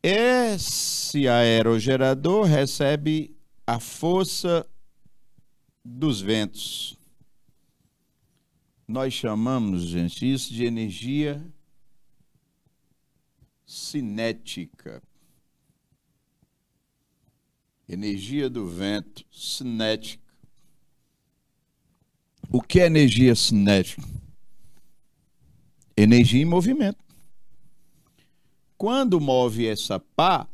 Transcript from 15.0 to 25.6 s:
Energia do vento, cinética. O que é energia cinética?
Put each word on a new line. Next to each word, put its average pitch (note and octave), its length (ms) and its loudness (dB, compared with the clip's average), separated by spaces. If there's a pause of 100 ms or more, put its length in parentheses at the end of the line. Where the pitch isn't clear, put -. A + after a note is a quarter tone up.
Energia G#2 600 -6
do A#2 160 -8
vento, G2 640 -8
cinética. A2 960 -6 (2250)
O B2 120 0
que - 180 4
é F3+ 60 8
energia B2+ 500 8
cinética? G2+ 720 2 (1900)